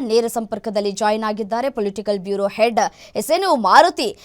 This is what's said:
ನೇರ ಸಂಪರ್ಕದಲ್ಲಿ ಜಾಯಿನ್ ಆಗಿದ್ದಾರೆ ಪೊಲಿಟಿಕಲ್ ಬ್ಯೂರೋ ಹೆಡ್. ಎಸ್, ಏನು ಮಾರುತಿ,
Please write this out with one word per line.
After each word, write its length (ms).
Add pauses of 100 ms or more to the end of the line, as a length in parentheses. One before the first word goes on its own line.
ನೇರ 260
ಸಂಪರ್ಕದಲ್ಲಿ 640
ಜಾಯಿನ್ 340
ಆಗಿದ್ದಾರೆ 440
ಪೊಲಿಟಿಕಲ್ 500
ಬ್ಯೂರೋ 280
ಹೆಡ್. 320 (380)
ಎಸ್, 140
ಏನು 260
ಮಾರುತಿ, 680